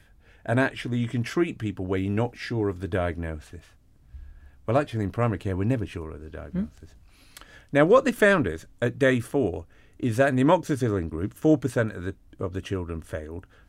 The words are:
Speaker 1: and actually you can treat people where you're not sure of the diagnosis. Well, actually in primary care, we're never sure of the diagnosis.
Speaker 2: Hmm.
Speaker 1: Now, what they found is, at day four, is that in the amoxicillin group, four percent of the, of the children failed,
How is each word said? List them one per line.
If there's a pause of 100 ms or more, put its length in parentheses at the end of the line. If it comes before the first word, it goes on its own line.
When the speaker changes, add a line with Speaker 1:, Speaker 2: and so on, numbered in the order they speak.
(460)
Speaker 1:
and
actually
you
can
treat
people
where
you're
not
sure
of
the
diagnosis. (1000)
Well,
actually
in
primary
care,
we're
never
sure
of
the
diagnosis.
Speaker 2:
Hmm. (300)
Speaker 1:
Now,
what
they
found
is, (160)
at
day
four, (340)
is
that
in
the
amoxicillin
group,
four
percent
of
the, (240)
of
the
children
failed, (240)